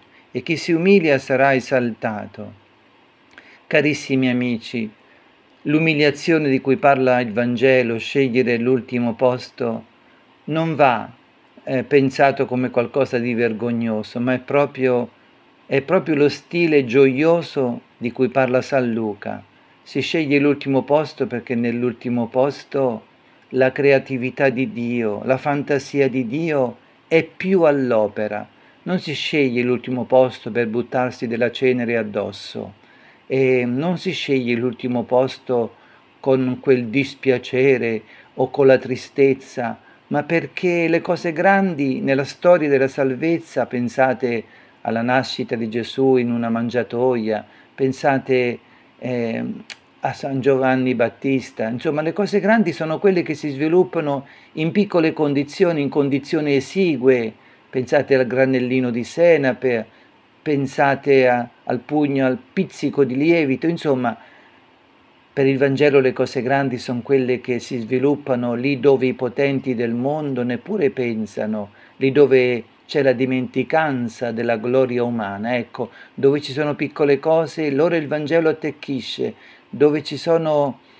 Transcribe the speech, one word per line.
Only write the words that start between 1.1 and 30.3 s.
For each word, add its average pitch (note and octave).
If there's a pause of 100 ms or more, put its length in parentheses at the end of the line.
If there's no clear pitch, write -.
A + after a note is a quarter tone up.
sarà C3+
esaltato." A2 (1120)
Carissimi C#3
amici, B2 (720)
l'umiliazione D3+
di C3
cui C3
parla B2+
il A#2
Vangelo, A#2+
scegliere B2
l'ultimo A#2+
posto, A#2+ (600)
non D#3+
va, A#2 (540)
eh, C3
pensato C#3
come B2+
qualcosa B2
di A#2+
vergognoso, A#2
ma B2
è B2
proprio, B2+ (580)
è C3+
proprio D#3+
lo C#3+
stile D#3
gioioso C3+ (160)
di A#2
cui B2+
parla B2+
San B2
Luca. G#2 (380)
Si -
sceglie C#3+
l'ultimo C#3
posto C#3+
perché A#2
nell'ultimo A#2+
posto C3 (440)
la C3
creatività C3+
di A#2+
Dio, A#2
la B2+
fantasia C#3+
di B2
Dio C#3 (300)
è D#3+
più F#3
all'opera. A2 (360)
Non F3+
si D3+
sceglie C3
l'ultimo B2
posto B2+